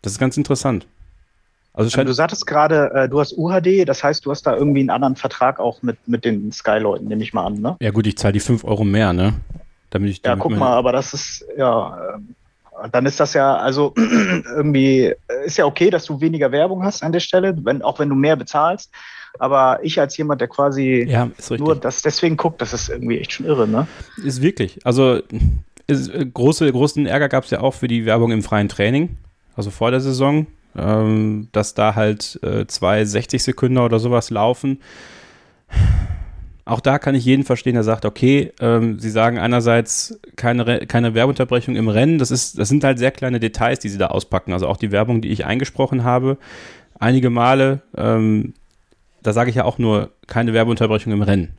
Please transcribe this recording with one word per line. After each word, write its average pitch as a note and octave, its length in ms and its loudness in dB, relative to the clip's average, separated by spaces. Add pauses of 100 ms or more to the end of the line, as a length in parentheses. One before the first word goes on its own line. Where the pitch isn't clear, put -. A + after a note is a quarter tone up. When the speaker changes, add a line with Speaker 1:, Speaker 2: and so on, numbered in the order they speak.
Speaker 1:
Das G2+ 100 -8
ist G#2 80 -10
ganz C3 160 0
interessant. C3+ 500 -2 (840)
Also A2 160 0
Speaker 2:
Ähm, A2+ 40 -2
Speaker 1:
scheint C#3 180 0
Speaker 2:
du B2+ 40 0
sagtest E3 320 -2
gerade, D3+ 480 2
äh, C3+ 140 2
du C#3 140 0
hast - 160 -4
U E3 140 -2
H F#3 100 2
D, F#3 240 4
das - 180 -4
heißt, D3+ 220 -2
du C#3 60 -4
hast - 140 -6
da A#2 120 2
irgendwie C#3 240 2
einen C3+ 80 0
anderen C3 260 0
Vertrag - 460 -2
auch A#2 200 -4
mit, A#2 140 -4 (140)
mit A#2 160 -2
den G#2+ 260 -2
Sky-Leuten, G#2 560 -2
nehme G#2+ 160 -4
ich - 100 -10
mal F#2 120 -2
an, G#2 160 -6
ne? D#3 180 -4
Speaker 1:
Ja G#2+ 120 -2
gut, G#2+ 140 2
ich G#2 120 -2
zahle G2+ 160 0
die G#2 80 0
fünf A#2+ 240 0
Euro G#2+ 180 0
mehr, G2+ 300 2
ne? F#2 220 2 (560)
Damit G2+ 180 0
ich F#2+ 80 -6
Speaker 2:
Ja, - 60 -20
Speaker 1:
damit G2 180 0
Speaker 2:
guck - 100 -2
Speaker 1:
meine G#2 80 0
Speaker 2:
mal, B2 140 2
aber B2 180 2
das C3+ 220 -2
ist, - 320 -12 (120)
ja, A#2 580 -2
ähm, G#3 200 -20 (560)
dann B2 140 0
ist C#3 160 -2
das C#3+ 120 0
ja, C#3 220 4
also C3+ 400 -2
<clears throat> G#3+ 640 0
irgendwie, C3+ 480 2
äh, - 100 0 (300)
ist D#3+ 100 -6
ja E3+ 100 4
okay, F3 240 2
dass E3+ 140 0
du D3 160 -8
weniger D3 320 0
Werbung F3+ 320 0
hast G3 180 -4
an D#3+ 120 -4
der E3+ 80 0
Stelle, F#3 420 0
wenn, B2 180 -2
auch - 180 -2
wenn C#3+ 100 0
du C#3 60 0
mehr D3 200 2
bezahlst. D3+ 560 -2 (480)
Aber C3 420 2
ich D#3+ 160 -4
als C#3+ 200 0
jemand, D3+ 240 -2
der B2 80 -2
quasi C3+ 580 0
Speaker 1:
Ja, B2 300 0
ist - 140 -12
richtig. B2+ 140 -4
Speaker 2:
nur D#3+ 80 2
das C3 280 -4
deswegen D#3+ 340 0
guckt, D#3+ 260 -4
das A#2 120 -6
ist - 160 -6
irgendwie A#2 280 -4
echt - 140 -8
schon - 140 -8
irre, C3+ 200 2
ne? A2+ 220 0 (340)
Speaker 1:
Ist C3 200 -4
wirklich. C#3 440 -2
Also, B2+ 360 4 (680)
ist, C3+ 220 0
äh, D3+ 160 -4
große, C3+ 440 2
großen C#3 360 2
Ärger C#3 240 0
gab's C3 200 -2
ja - 120 -2
auch C3 120 0
für - 140 -6
die A#2 180 0
Werbung A#2 280 2
im G#2+ 100 0
freien G#2 240 0
Training, C3 480 0 (400)
also G2+ 160 -6
vor A2+ 180 0
der B2+ 120 0
Saison, C3+ 460 0 (280)
ähm, G#2+ 800 0
dass G#2 220 -2
da G#2+ 200 2
halt, G#2+ 480 -2
äh, G2+ 240 -2
zwei G#2+ 380 0
sechzig A2 360 -2
Sekunden B2+ 360 0
oder A#2 220 2
sowas A#2+ 320 0
laufen. B2 500 0 (1800)
Auch A2+ 160 -2
da C#3 180 2
kann C#3 160 0
ich B2 80 0
jeden C3 220 4
verstehen, B2 300 0
der A2+ 80 2
sagt, A2 200 0
okay, C#3 560 2
ähm, A#2 400 2
sie A2+ 120 -4
sagen A#2 280 2
einerseits A#2 800 0 (160)
keine A#2+ 320 0
Re-, A#2+ 200 0
keine A#2 260 2
Werbeunterbrechung B2 640 0
im A2+ 100 2
Rennen. C3 300 4
Das B2+ 140 0
ist, - 280 -4
das G#2 80 0
sind C#3+ 160 4
halt C3+ 160 2
sehr C3 120 2
kleine B2+ 280 -4
Details, A#2 400 0
die - 80 -10
sie G2+ 100 -8
da F#2+ 100 2
auspacken. - 440 -2
Also F2+ 160 -2
auch D2+ 100 -2
die G#2 140 -4
Werbung, A2 300 2
die - 80 -6
ich G#2+ 160 -4
eingesprochen B2+ 580 -2
habe, B2+ 340 0 (640)
einige B2+ 300 4
Male, C3+ 520 2 (140)
ähm, A2 600 0 (680)
da A2 100 0
sage A#2 180 2
ich A2 40 -4
ja B2+ 100 2
auch A#2+ 120 -2
nur, G#2+ 320 0 (160)
keine A#2 260 -2
Werbeunterbrechung A2 640 2
im G#2 80 2
Rennen. G2 380 2